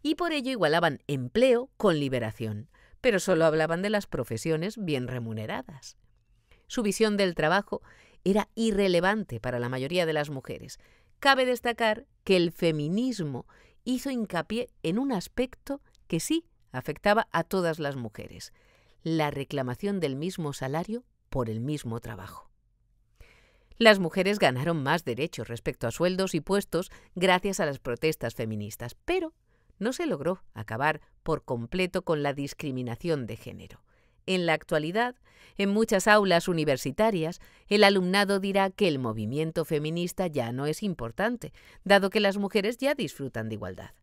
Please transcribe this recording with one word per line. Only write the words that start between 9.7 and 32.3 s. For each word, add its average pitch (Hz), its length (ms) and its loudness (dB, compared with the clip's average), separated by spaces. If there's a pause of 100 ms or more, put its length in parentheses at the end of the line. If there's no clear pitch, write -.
de 160 80 0
las 151 160 0
mujeres. 135 500 -12 (400)
Cabe 262 280 6
destacar 233 580 0 (180)
que 190 140 4
el 170 140 4
feminismo 165 960 -2 (360)
hizo 254 280 -2
hincapié 220 580 -4 (140)
en 175 160 0
un 277 120 0
aspecto - 680 -4 (260)
que 160 120 0
sí 330 260 -2 (260)
afectaba 180 600 0
a 165 120 0
todas 170 360 0
las 139 160 -4
mujeres, - 580 -12 (480)
la 156 300 0
reclamación 139 680 -4
del 139 160 -2
mismo 151 380 -6
salario 170 500 -6 (260)
por 123 200 -2
el 110 100 -4
mismo 123 400 -6
trabajo. 95 520 -14 (1300)
Las 220 180 8
mujeres 190 400 0
ganaron 151 460 2
más 156 200 2
derechos 120 440 -4
respecto 117 400 -6
a 113 40 0
sueldos 185 440 0
y 151 60 0
puestos 190 500 -2 (240)
gracias 185 440 2
a 175 60 2
las 139 140 -4
protestas 131 560 -2
feministas, 110 600 -8 (100)
pero 339 280 -2 (460)
no 226 140 -2
se 349 120 -4
logró 180 380 -2 (100)
acabar 127 480 -2 (220)
por 151 200 -2
completo 180 600 -2
con 156 180 0
la 143 120 0